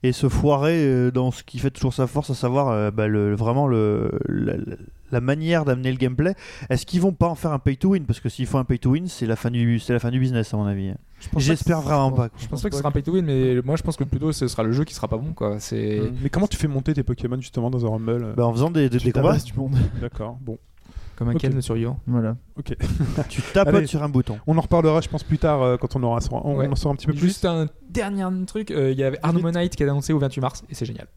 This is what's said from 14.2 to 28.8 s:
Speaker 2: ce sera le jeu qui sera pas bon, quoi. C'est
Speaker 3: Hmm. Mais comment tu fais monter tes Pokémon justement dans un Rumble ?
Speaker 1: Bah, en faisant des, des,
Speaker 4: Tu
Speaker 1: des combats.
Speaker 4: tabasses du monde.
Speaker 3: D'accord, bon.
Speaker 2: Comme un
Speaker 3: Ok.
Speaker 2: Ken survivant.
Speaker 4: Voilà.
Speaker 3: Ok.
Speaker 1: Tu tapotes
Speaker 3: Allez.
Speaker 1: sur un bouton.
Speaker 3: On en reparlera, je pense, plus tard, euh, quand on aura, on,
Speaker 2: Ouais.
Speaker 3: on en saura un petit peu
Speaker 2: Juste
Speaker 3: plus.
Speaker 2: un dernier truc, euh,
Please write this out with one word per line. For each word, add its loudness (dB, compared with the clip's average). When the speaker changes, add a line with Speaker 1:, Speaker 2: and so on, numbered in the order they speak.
Speaker 2:
ce -2
sera -4
le 2
jeu 2
qui -8
sera -6
pas -2
bon, -6
quoi. -4
C'est -2
Speaker 3:
Hmm. -2
Mais 0
comment 2
tu -4
fais -2
monter 0
tes 0
Pokémon -2
justement -4
dans 0
un 2
Rumble ? -2
Speaker 1:
Bah, 4
en 2
faisant 2
des, 4
des, 2
Speaker 4:
Tu -2
Speaker 1:
des 2
combats. 4
Speaker 4:
tabasses 2
du -12
monde. -2
Speaker 3:
D'accord, -8
bon. -10
Speaker 2:
Comme -2
un 2
Speaker 3:
Ok. 2
Speaker 2:
Ken 0
survivant. -2
Speaker 4:
Voilà. 0
Speaker 3:
Ok. -6
Speaker 1:
Tu -4
tapotes 4
Speaker 3:
Allez. 6
Speaker 1:
sur -2
un -2
bouton. 0
Speaker 3:
On 4
en 4
reparlera, 4
je -6
pense, -6
plus 0
tard, 2
euh, 4
quand -4
on 0
aura, 2
on, -2
Speaker 2:
Ouais. 0
Speaker 3:
on 0
en 0
saura 0
un -2
petit -6
peu 2
Speaker 2:
Juste 0
Speaker 3:
plus. 0
Speaker 2:
un 0
dernier -2
truc, -6
euh, 2